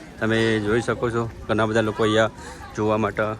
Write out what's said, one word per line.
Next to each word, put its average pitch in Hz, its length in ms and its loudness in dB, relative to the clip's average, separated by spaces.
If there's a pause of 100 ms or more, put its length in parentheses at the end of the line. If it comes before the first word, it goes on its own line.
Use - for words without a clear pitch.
(200)
તમે 113 400 2
જોઈ 107 220 2
શકો 117 280 0
છો, 117 200 -2 (180)
ઘણા 110 180 2
બધા 110 160 2
લોકો 107 220 0
અહીંયા 107 260 4 (460)
જોવા 107 220 2
માટે 107 420 0